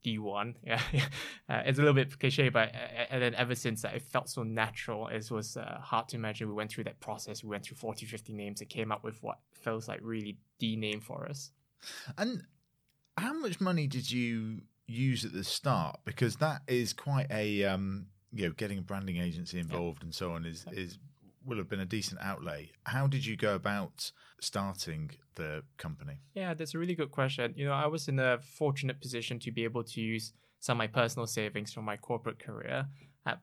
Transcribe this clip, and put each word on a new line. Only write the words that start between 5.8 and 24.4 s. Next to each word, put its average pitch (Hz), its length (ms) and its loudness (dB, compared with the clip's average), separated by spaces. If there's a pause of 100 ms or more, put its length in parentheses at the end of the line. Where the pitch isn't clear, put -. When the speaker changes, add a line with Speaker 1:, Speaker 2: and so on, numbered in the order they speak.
Speaker 1:
hard 113 280 0
to 123 60 -6
imagine. 110 320 -2
We 104 60 -4
went 107 180 -4
through 110 140 -4
that - 160 -8
process. 104 420 -8
We 110 60 -8
went 101 160 -4
through - 100 -12
forty, 110 300 -6
fifty 110 260 -10
names 104 300 -6
and 107 80 -12
came 110 240 -2
up 104 100 -4
with 110 180 -8
what 110 180 -6 (120)
feels 113 380 -4
like 104 120 -6
really 107 360 -4 (220)
the 110 180 0
name 107 240 -2
for - 260 -8
us. 139 240 -10 (680)
Speaker 2:
And 226 260 -2 (760)
how 233 160 -2
much 262 260 -2
money 175 280 4
did 127 220 -2
you 117 520 0 (260)
use 117 380 2
at - 80 -6
the 95 100 -2
start? 95 640 0
Because - 320 2
that 151 280 2
is 123 280 2
quite 139 360 0
a, 104 360 2
um, 98 420 0 (240)
you 101 160 0
know, 80 60 0
getting 101 240 -2
a 92 40 -2
branding 95 360 -2
agency 87 400 -2
Speaker 1:
Yeah. 85 60 -2
Speaker 2:
involved 85 380 -4
and 82 140 -8
so 90 160 -4
on 82 140 -4
is, 82 260 -10
Speaker 1:
Yeah. 95 80 -6
Speaker 2:
is, 90 200 -8 (440)
will 123 140 -4
have 92 120 -4
been 98 120 -2
a 95 40 -2
decent 98 360 -4
outlay. 82 500 -6 (140)
How 131 200 2
did 139 200 2
you 110 100 -2
go 104 180 4
about 98 580 -2 (280)
starting 85 720 -2 (240)